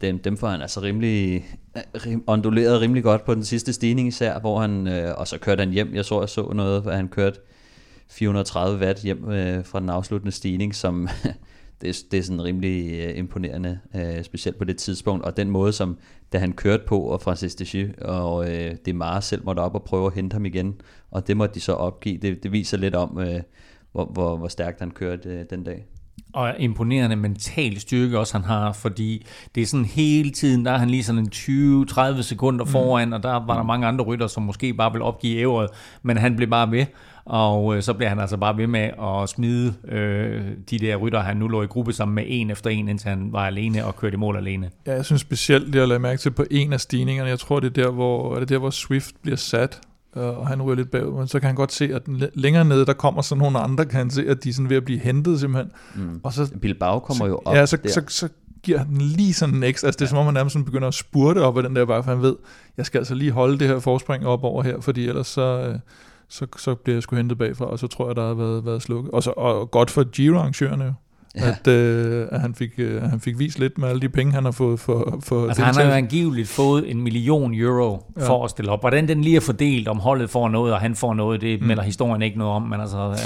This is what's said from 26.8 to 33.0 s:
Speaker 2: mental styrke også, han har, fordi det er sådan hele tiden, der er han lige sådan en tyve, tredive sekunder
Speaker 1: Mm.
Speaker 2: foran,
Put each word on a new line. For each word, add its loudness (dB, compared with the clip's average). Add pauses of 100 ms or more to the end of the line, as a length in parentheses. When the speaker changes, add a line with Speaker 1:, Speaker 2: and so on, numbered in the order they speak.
Speaker 2:
mental -4
styrke 0
også, -2
han -2
har, 0
fordi -6 (280)
det 0
er -2
sådan 0
hele 2
tiden, 2
der 0
er 2
han 2
lige 0
sådan 0
en 0
tyve, 4
tredive 2
sekunder 0
Speaker 1:
Mm. -2
Speaker 2:
foran, 2